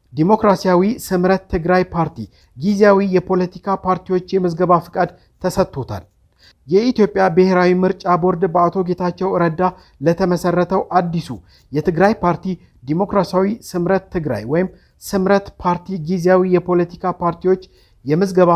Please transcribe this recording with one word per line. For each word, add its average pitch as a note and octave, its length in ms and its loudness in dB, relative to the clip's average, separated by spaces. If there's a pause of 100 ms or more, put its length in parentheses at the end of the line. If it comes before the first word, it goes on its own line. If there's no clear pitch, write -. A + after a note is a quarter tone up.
(120)
ዲሞክራሲያዊ F#3 720 2 (180)
ስምረት F#3 480 0
ትግራይ F3+ 380 0
ፓርቲ E3 320 -4 (380)
ጊዜያዊ G3 540 2
የፖለቲካ F3+ 680 -2
ፓርቲዎች F#3 520 -4
የምዝገባ F3 500 0
ፍቃድ F3+ 300 -4 (300)
ተሰጥቶታል። C3+ 640 -6 (640)
የኢትዮጵያ G3+ 600 2
ብሔራዊ F3+ 460 4
ምርጫ F#3 300 -2 (120)
ቦርድ F3 300 0
በአቶ F3 360 0
ጌታቸው F3+ 560 -4
ረዳ E3+ 240 0 (380)
ለተመሰረተው F3 840 0 (100)
አዲሱ E3+ 360 0 (440)
የትግራይ F3 440 2
ፓርቲ F3 300 -2 (400)
ዲሞክራሲያዊ F#3 600 0 (160)
ስምረት F#3 480 -4
ትግራይ C3+ 340 -6
ወይም E3+ 240 -2 (340)
ስምረት G3 440 0 (120)
ፓርቲ F3 440 -4
ጊዜያዊ F3+ 480 2
የፖለቲካ F3 680 0
ፓርቲዎች F#3 440 -2 (420)
የምዝገባ F3 520 2